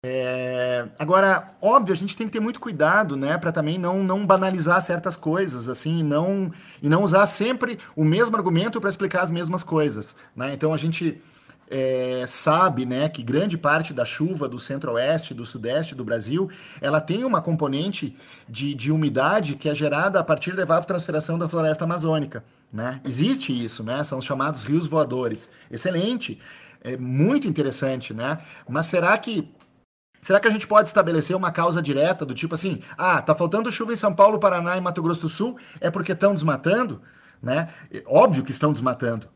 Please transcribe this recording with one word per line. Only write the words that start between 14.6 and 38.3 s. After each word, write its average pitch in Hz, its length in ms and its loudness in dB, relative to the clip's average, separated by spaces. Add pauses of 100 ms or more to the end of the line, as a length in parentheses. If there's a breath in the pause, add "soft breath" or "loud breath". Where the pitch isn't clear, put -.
do 117 120 -10
sudeste 127 500 -4
do 127 80 -8
Brasil, 117 460 -2 (320 loud breath)
ela 147 180 2
tem 175 240 -2
uma 226 180 0
componente 156 720 -2 (320 loud breath)
de, 139 280 -6
de 127 160 -2
umidade 151 640 2
que - 140 -4
é 147 40 0
gerada 151 460 0
a 165 40 0
partir 170 300 -2
da 185 100 -2
evapotranspiração 160 760 0
da 170 80 -2
floresta 160 380 0
amazônica, 160 580 -2 (280 soft breath)
né? 123 340 -6
Existe 160 480 0
isso, 117 300 -6
né? 127 200 -4
São 135 160 -6
os 131 60 -8
chamados 135 400 -4
rios 156 200 2
voadores. 127 640 -2 (220 loud breath)
Excelente, 180 680 -4 (460 loud breath)
é 127 140 -8
muito 156 500 2
interessante, 135 680 -2
né? 131 260 -6 (280 loud breath)
Mas 151 200 -2
será 185 300 2
que, 214 300 -4 (720)
será 196 220 4
que 233 80 4
a - 20 4
gente 214 160 -2
pode 208 220 6
estabelecer 170 480 2
uma 185 140 0
causa 170 300 2
direta 151 440 2
do 127 80 -8
tipo 160 200 -4
assim, 165 280 -4 (160 loud breath)
"Ah, 180 240 2
tá 156 120 2
faltando 202 380 0
chuva 226 220 -4
em - 20 -2
São 208 180 0
Paulo, 202 260 6
Paraná 180 360 2
e 185 60 -2
Mato 180 200 -4
Grosso 165 200 0
do 160 80 -2
Sul, 240 280 -2 (220 loud breath)
é - 100 0
porque 175 240 -4
tão 196 200 4
desmatando?", 160 680 0 (400 loud breath)
né? 147 280 -2 (200 loud breath)
É - 160 -12
óbvio 151 380 6